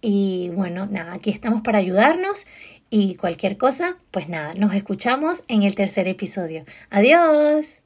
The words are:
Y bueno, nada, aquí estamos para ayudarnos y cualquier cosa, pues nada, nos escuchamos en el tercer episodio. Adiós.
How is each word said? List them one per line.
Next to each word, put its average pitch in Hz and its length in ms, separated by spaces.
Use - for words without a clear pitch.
Y 196 480
bueno, 180 360
nada, 175 280
aquí - 160
estamos 220 320
para 214 160
ayudarnos 302 680
y 196 240
cualquier 190 420
cosa, 339 400
pues 160 180
nada, 160 260
nos 196 200
escuchamos 247 760
en 214 140
el 196 120
tercer 196 340
episodio. 175 560
Adiós. 302 960